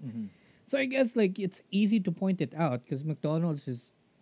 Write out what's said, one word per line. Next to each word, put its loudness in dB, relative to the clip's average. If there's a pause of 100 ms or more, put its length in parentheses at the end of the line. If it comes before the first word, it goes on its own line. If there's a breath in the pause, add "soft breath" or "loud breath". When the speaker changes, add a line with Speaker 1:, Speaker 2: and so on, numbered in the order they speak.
Speaker 1:
Mm-hmm. -6 (400 soft breath)
Speaker 2:
So -2
I 0
guess, 2
like, 2
it's -4
easy 4
to 0
point 0
it -2
out 2
'cause -4
McDonald's -2
is, -8 (280)